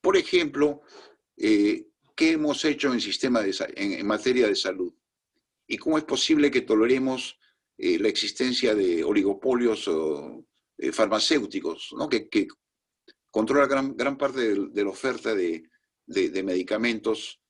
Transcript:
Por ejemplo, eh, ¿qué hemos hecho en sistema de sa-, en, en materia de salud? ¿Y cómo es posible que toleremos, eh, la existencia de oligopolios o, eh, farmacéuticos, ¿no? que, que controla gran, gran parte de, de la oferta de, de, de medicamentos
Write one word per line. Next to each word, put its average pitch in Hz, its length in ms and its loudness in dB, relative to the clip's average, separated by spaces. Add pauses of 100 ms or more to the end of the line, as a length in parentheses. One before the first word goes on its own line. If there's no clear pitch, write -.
Por 190 160 4
ejemplo, 147 640 2 (540)
eh, 107 520 2 (260)
¿qué 160 180 2
hemos 151 320 -2
hecho 143 280 0
en 120 80 0
sistema 113 400 0
de 98 120 -2
sa-, 95 220 -6
en, 101 180 -2
en 92 140 -6
materia 113 400 2
de 101 80 2
salud? 92 400 -4 (720)
¿Y 110 120 -6
cómo 156 200 0
es 156 60 -4
posible 147 460 2
que 127 100 2
toleremos, 127 760 0 (380)
eh, 85 220 0
la 104 100 2
existencia 120 680 0
de 90 280 2
oligopolios 107 880 0
o, 76 580 -4 (320)
eh, - 140 -4
farmacéuticos, 104 1040 -2
¿no? 151 120 -6
que, 120 200 -2
que 104 180 0 (840)
controla 135 360 2
gran, 135 300 -2
gran 135 200 -2
parte 135 240 -2
de, 101 300 0
de 101 140 0
la 95 60 -2
oferta 113 440 -4
de, 82 300 -2 (420)
de, 95 240 0
de 92 120 -4
medicamentos 107 1080 -4